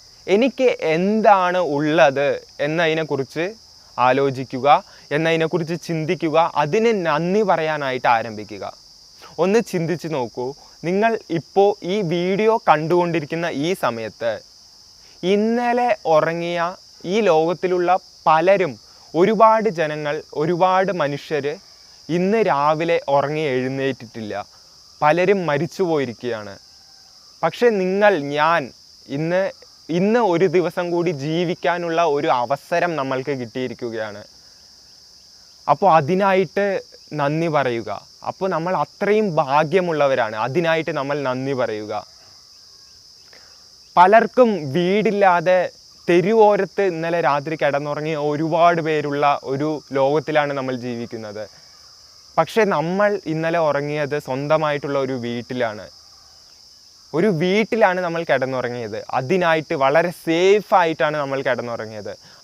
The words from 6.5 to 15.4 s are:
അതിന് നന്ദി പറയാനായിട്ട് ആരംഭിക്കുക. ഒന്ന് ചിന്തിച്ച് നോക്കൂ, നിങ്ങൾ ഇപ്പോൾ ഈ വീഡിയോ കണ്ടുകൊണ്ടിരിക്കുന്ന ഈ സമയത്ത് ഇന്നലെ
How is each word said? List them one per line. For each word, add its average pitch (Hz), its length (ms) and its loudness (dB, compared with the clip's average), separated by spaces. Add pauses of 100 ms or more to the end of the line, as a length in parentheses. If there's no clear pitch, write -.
അതിന് 190 500 0
നന്ദി 170 360 0
പറയാനായിട്ട് 156 640 -2
ആരംഭിക്കുക. 107 680 -2 (640)
ഒന്ന് 196 200 4
ചിന്തിച്ച് 170 480 -4
നോക്കൂ, 127 460 -6 (300)
നിങ്ങൾ 202 340 0 (120)
ഇപ്പോൾ 196 540 0
ഈ 190 180 -2
വീഡിയോ 190 560 2 (120)
കണ്ടുകൊണ്ടിരിക്കുന്ന 165 760 0
ഈ 156 360 -2
സമയത്ത് 113 580 -4 (840)
ഇന്നലെ 233 800 0